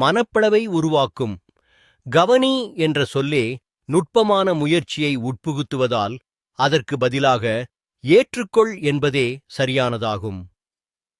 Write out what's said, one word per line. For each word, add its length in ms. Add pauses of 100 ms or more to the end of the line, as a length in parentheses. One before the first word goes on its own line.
மனப்பிளவை 640
உருவாக்கும். 680 (720)
கவனி 680
என்ற 300
சொல்லே 400 (440)
நுட்பமான 640
முயற்சியை 640
உட்புகுத்துவதால் 1000 (420)
அதற்கு 400
பதிலாக 460 (600)
ஏற்றுக்கொள் 800
என்பதே 440 (320)
சரியானதாகும். 840 (800)